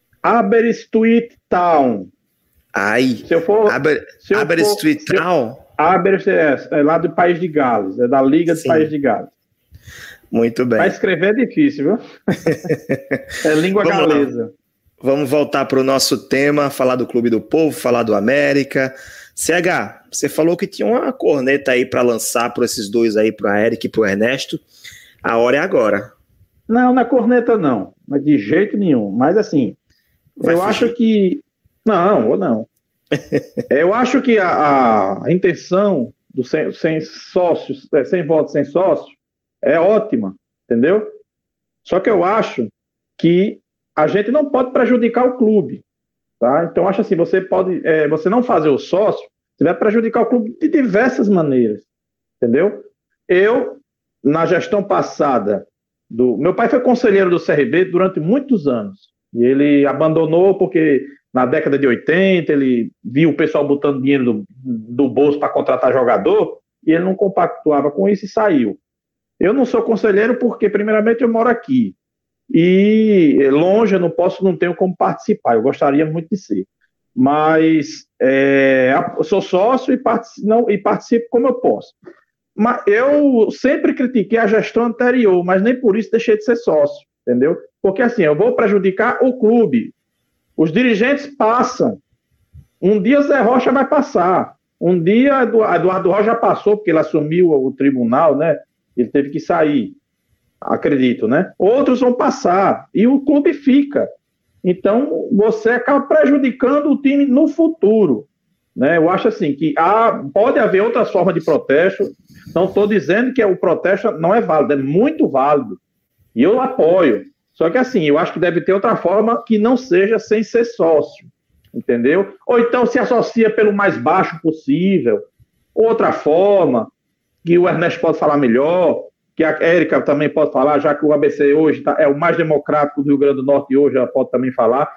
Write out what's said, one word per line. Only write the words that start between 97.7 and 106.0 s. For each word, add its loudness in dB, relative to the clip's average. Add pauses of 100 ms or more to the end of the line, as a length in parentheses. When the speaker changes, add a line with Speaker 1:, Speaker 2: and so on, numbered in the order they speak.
Speaker 1:
tribunal, 0
né? 0 (380)
Ele -2
teve -2
que -8
sair, -2 (640)
acredito, -2
né? 0
Outros 2
vão 2
passar -2
e 2
o 2
clube 0
fica. 0 (560)
Então, -2
você 2
acaba 0